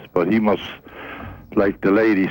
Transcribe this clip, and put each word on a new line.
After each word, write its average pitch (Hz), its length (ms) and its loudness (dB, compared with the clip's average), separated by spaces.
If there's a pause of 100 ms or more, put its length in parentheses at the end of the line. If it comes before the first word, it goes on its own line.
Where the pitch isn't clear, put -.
(120)
but 87 180 0
he 110 100 4
must, 104 220 0 (960)
like 101 240 0
the 101 100 2
lady 104 400 4